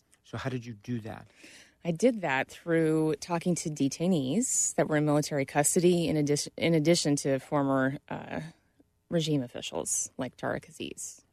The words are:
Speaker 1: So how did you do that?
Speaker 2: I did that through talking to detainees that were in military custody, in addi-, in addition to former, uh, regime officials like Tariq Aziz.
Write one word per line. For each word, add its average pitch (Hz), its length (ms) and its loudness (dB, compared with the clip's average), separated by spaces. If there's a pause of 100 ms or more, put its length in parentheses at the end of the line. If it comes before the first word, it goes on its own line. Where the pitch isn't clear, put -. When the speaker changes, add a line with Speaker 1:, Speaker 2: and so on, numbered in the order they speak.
(260)
Speaker 1:
So - 120 -10
how 131 120 -6
did 123 160 -6
you 120 80 -12
do 117 260 -8
that? 104 280 -12 (580)
Speaker 2:
I 175 60 0
did 220 280 2
that 135 300 0
through 156 720 2
talking 170 340 0
to 160 140 -4
detainees 151 1080 0
that 160 140 2
were 156 80 2
in 151 80 2
military 147 400 0
custody, 170 640 2
in 156 80 0
addi-, 147 400 0
in 165 160 2
addition 156 440 4
to 135 220 0
former, 135 580 0 (120)
uh, - 320 -10 (680)
regime 156 320 0
officials - 760 -6
like - 180 -8
Tariq - 320 -6
Aziz. - 540 -12 (120)